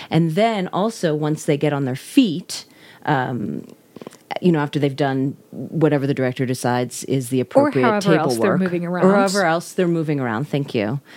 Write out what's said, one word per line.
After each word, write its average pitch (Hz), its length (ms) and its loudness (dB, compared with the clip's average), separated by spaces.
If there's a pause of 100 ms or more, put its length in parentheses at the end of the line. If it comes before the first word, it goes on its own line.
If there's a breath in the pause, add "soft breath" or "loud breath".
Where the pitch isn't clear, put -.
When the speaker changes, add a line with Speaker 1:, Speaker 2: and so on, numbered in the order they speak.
(100)
Speaker 1:
And 165 220 2
then 208 360 0
also, 214 240 -2 (220)
once 151 320 -4
they 147 100 2
get 147 160 0
on 139 140 -2
their 127 100 -4
feet, - 680 0 (400 loud breath)
um, 123 580 -2 (800)
you 180 100 4
know, 151 60 2
after 147 200 -2
they've 135 180 0
done 135 400 0 (160)
whatever 143 540 0
the 143 60 0
director 131 320 -2
decides 123 600 -2
is 131 260 -2
the 131 100 2
Speaker 2:
Or - 20 0
Speaker 1:
appropriate 262 420 2
Speaker 2:
however 214 160 2
Speaker 1:
table 185 200 4
Speaker 2:
else 123 180 0
they're 113 120 2
Speaker 1:
work, 180 100 2
Speaker 2:
moving 175 240 -2
Speaker 1:
or 170 60 -4
Speaker 2:
around. 180 240 4
Speaker 1:
however 196 300 2
else 170 280 0
they're 180 160 2
moving 156 320 0
around. 120 280 -2
Thank 139 260 -4
you. 113 260 0 (160 loud breath)